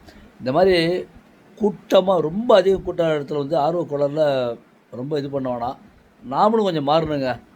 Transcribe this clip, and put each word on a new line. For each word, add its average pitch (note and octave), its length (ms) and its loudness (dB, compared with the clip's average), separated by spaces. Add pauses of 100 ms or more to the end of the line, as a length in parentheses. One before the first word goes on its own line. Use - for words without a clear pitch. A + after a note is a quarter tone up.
(380)
இந்த B2 140 -6
மாதிரி F3 540 2 (540)
கூட்டமா, F#3+ 600 0
ரொம்ப G#3 360 2
அதிக F#3+ 220 4
கூட்டம் E3 280 -4
இடத்துல D3+ 300 -2
வந்து C#3+ 200 -2
ஆர்வ D#3+ 340 0
கோளாறுல C#3+ 680 0 (400)
ரொம்ப C#3+ 220 -6
இது C#3 120 -6
பண்ண C3 260 -4
வேணாம். A#2+ 200 -6 (560)
நாமளும் G#3+ 300 2
கொஞ்சம் D#3+ 260 -2
மாறணுங்க. D3 520 0 (160)